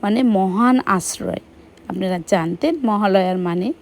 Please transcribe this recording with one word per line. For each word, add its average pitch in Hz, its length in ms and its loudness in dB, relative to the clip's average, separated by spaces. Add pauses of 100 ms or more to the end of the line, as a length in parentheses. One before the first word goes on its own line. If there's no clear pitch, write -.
মানে 220 200 0
মহান 220 640 2
আশ্রয়। - 540 -4 (480)
আপনারা 185 380 -4
জানতেন 185 560 0
মহালয়ার 196 560 2
মানে? 180 440 -2